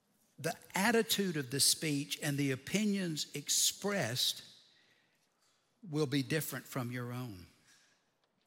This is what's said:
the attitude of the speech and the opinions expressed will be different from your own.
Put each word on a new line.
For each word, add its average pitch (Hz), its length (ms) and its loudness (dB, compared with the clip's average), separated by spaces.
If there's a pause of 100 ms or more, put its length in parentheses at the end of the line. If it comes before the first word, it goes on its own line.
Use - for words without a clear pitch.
(380)
the 127 160 -4 (220)
attitude 202 600 4
of 131 140 -4
the 135 100 0
speech 147 640 2
and 143 160 0
the 139 140 2
opinions 185 840 0
expressed - 1080 0 (1500)
will 151 160 0
be 139 160 2
different 135 440 -4
from 123 260 -4
your 123 200 -4
own. 113 340 -8 (1000)